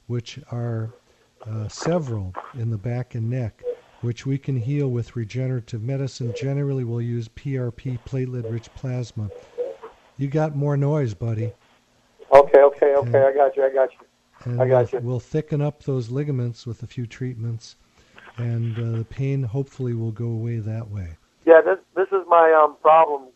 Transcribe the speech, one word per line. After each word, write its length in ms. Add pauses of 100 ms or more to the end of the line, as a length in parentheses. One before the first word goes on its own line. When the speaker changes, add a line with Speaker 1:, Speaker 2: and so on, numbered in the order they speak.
Speaker 1:
which 340 (100)
are, 440 (520)
uh, 220
several 640 (220)
in 160
the 80
back 360
and 140
neck, 340 (380)
which 240
we 140
can 180
heal 320
with 260
regenerative 680
medicine. 520
Generally, 500
we'll 180
use 260
P 300
R 120
P, 360
platelet-rich 680
plasma. 560 (840)
You 120
got 260
more 220
noise, 360
buddy. 400 (800)
Speaker 2:
Okay, 320
okay, 320
okay. 140
Speaker 1:
And 80
Speaker 2:
I 160
got 240
you, 80
I 60
got 220
you. 140 (380)
Speaker 1:
and 180
Speaker 2:
I 60
got 240
Speaker 1:
we'll, 100
Speaker 2:
you. 60
Speaker 1:
we'll 100
thicken 420
up 220
those 260
ligaments 580
with 180
a 20
few 180
treatments, 680 (640)
and, 420
uh, 200
the 60
pain 380
hopefully 500
will 200
go 140
away 320
that 300
way. 280 (280)
Speaker 2:
Yeah, 180
this, 160 (180)
this 160
is 160
my, 240
um, 280
problem. 440 (120)